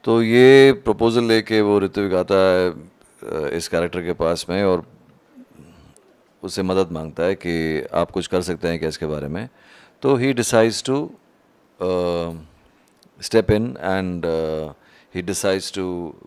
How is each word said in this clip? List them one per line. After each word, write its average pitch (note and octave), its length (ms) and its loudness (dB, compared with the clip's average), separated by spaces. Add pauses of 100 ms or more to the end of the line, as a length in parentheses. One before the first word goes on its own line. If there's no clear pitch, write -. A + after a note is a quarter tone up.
तो A#2 180 2
ये C3 500 8
प्रपोजल A2+ 520 0
लेके A2 360 2
वो G#2 200 4
ऋत्विक G2 340 -2
आता F#2 200 0
है, F#2 360 4
अ, E2 60 -14 (760)
इस E2 160 -6
कैरेक्टर F2 340 -4
के E2+ 100 -6
पास E2+ 380 -4
में F#2+ 140 -2
और F2+ 220 0 (1600)
उससे G2 200 -8
मदद F#2 300 0
मांगता D#2+ 300 -8
है F#2 120 0
कि D#2+ 600 -4
आप E2+ 160 0
कुछ F2+ 160 -6
कर F2+ 140 -2
सकते F2 280 -6
हैं E2 100 -4
क्या D#2+ 100 -4
इसके D#2 180 -8
बारे D2 220 -8
में। F#2+ 200 -10 (540)
तो C3+ 160 2
he C3+ 160 0
decides A2+ 480 2
to, C#3+ 260 -2 (720)
अ, F2 500 -2 (920)
step A2+ 220 2
in G#2+ 260 2
and, F#2 560 -4
अ, D#2 460 -4 (440)
he F#2 60 -6
decides F#2+ 560 -4
to F2+ 340 -6 (140)